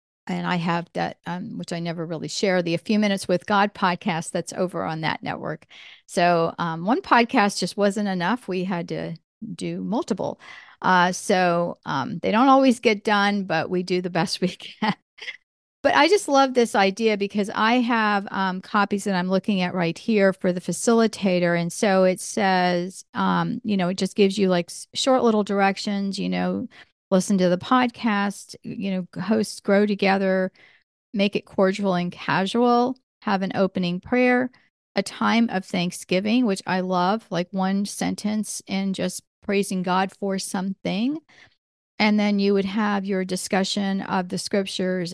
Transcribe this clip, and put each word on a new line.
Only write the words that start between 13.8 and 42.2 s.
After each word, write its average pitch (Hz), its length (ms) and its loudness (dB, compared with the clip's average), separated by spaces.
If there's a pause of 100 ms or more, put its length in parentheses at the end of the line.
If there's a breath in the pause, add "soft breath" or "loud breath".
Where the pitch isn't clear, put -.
do 180 200 -2
the 180 80 -6
best 170 300 -2
<laughs> - 20 -8
we 180 60 2
can. - 460 -6 (880 loud breath)
But - 120 2
I 311 140 6
just 403 200 2
love 269 240 4
this 240 220 2
idea 208 420 2
because 202 380 -2
I 220 200 2
have, 220 560 2
um, 190 300 -2
copies 202 440 -2
that 196 100 -2
I'm 180 140 0
looking 190 340 0
at 180 120 -2
right 170 220 0
here 196 380 4
for 185 180 -2
the 180 80 -4
facilitator. 180 960 2
And 170 140 -2
so 190 320 4
it 185 160 2
says, 185 840 0 (100)
um, 180 500 0
you 208 140 0
know, 175 100 0
it 190 100 -4
just 190 160 -2
gives 196 240 4
you, 190 100 2
like, 175 220 0
s-, - 240 -14
short 262 280 2
little 214 220 4
directions, 196 760 -2
you 180 100 -2
know, 180 400 -2 (420 loud breath)
listen 190 280 4
to 180 100 4
the 180 100 2
podcast, 220 1040 0
you - 280 -8
know, 180 320 -6
hosts 214 380 -2
grow 202 260 4
together, 190 680 0 (600 soft breath)
make 202 240 0
it - 100 -6
cordial 196 480 0
and 175 180 -2
casual, 240 840 0 (240)
have 196 200 0
an 196 120 -4
opening 185 460 0
prayer, 247 500 0 (460 soft breath)
a 196 60 0
time 226 480 0
of 185 140 -4
thanksgiving, 190 840 0
which 196 200 -2
I 185 140 -2
love, 185 500 0
like, 180 220 -2
one 196 340 0
sentence 202 840 -4
and 190 260 -2
just - 280 -6 (200)
praising 196 400 0
God 190 360 0
for 196 200 -2
something. 196 800 -4 (800 soft breath)
And 214 200 4
then 208 200 2